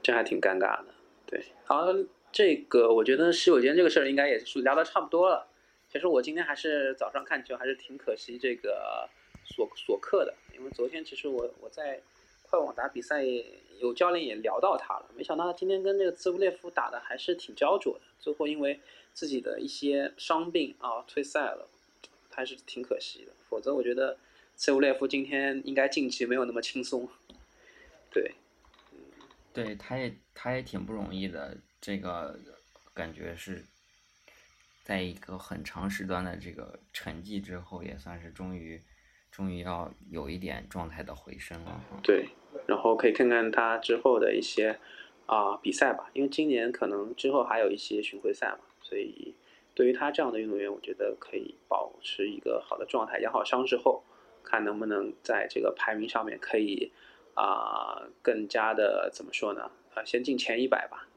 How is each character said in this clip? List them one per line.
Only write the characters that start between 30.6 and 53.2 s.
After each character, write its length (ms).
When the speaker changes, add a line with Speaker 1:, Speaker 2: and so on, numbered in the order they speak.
Speaker 2:
挺 240
不 60
容 200
易 140
的， 300
这 180
个 400
感 180
觉 220
是 300
在 160
一 140
个 220
很 280
长 260
时 140
段 200
的 120
这 160
个 260
沉 320
寂 160
之 180
后， 240
也 160
算 240
是 80
终 240
于， 260
终 180
于 140
要 280
有 200
一 80
点 300
状 200
态 140
的 100
回 240
升 280
了 60
哈。 140
Speaker 1:
对， 240
然 100
后 160
可 140
以 40
看 160
看 220
他 280
之 180
后 240
的 120
一 80
些， 380
啊， 300
比 160
赛 200
吧， 200
因 100
为 60
今 180
年 240
可 160
能 300
之 160
后 100
还 160
有 100
一 80
些 240
巡 200
回 120
赛 180
嘛， 100
所 160
以 380
对 140
于 40
他 200
这 100
样 80
的 80
运 100
动 80
员， 160
我 80
觉 140
得 240
可 180
以 200
保 340
持 280
一 100
个 260
好 140
的 80
状 180
态， 140
养 140